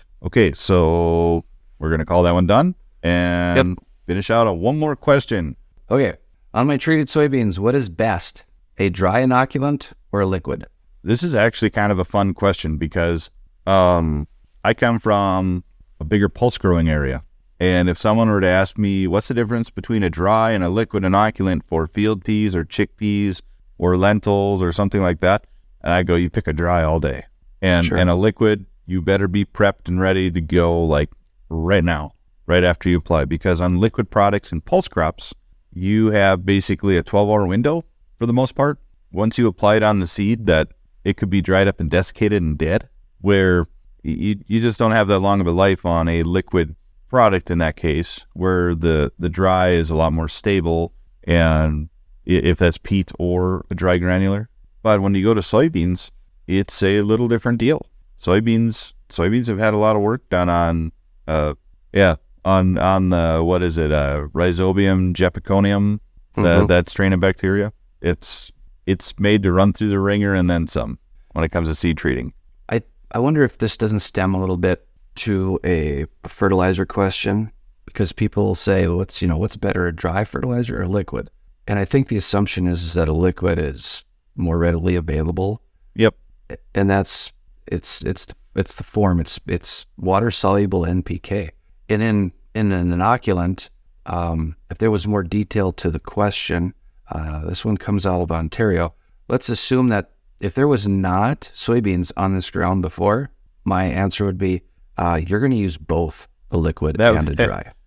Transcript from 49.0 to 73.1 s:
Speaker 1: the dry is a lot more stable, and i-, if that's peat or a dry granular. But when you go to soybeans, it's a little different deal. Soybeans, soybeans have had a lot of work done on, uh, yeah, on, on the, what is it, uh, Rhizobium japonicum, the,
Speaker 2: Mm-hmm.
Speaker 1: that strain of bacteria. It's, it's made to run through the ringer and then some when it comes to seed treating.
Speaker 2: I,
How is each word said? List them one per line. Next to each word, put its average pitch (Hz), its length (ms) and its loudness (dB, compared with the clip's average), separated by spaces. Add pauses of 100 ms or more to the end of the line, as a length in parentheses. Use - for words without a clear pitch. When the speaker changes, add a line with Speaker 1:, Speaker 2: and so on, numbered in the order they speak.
Speaker 1:
the 85 120 -4
dry 92 400 2
is 85 200 2
a 82 60 -2
lot 78 160 2
more 80 160 -2
stable, 82 640 -2 (320)
and 78 640 2 (400)
i-, - 40 -4
if 87 260 2
that's 85 200 2
peat - 400 -4
or 90 520 -2
a 92 60 -6
dry 90 220 2
granular. 95 520 0 (340)
But 107 180 2
when 98 140 0
you 95 80 0
go 110 100 4
to 107 60 2
soybeans, 95 720 0 (360)
it's 95 360 -2
a 98 180 2
little 110 280 0
different 117 300 0
deal. 135 260 0 (340)
Soybeans, 113 720 0 (160)
soybeans 110 400 -2
have 104 120 -2
had 107 140 2
a 107 40 0
lot 107 180 2
of 104 60 0
work 110 280 -2
done 90 200 0
on, 82 420 0 (360)
uh, 76 260 -2 (400)
yeah, 95 220 4 (280)
on, 92 340 2
on 95 320 2
the, 82 320 2
what 87 220 2
is 82 140 -2
it, 78 160 0
uh, 73 400 -2
Rhizobium 92 800 2
japonicum, 101 840 0 (360)
the, - 60 -2
Speaker 2:
Mm-hmm. 87 260 6
Speaker 1:
that 87 220 4
strain 95 240 2
of 90 80 2
bacteria. 98 500 0 (300)
It's, - 500 -6 (340)
it's - 340 -4
made 101 240 4
to 95 80 2
run 95 220 4
through 107 160 -2
the 98 100 0
ringer 101 340 0
and 90 160 2
then 85 180 0
some 58 320 -6 (340)
when 80 100 -2
it 80 80 -2
comes 85 160 -2
to 78 80 -2
seed 80 220 0
treating. 64 360 -4 (360)
Speaker 2:
I, 113 140 -2 (280)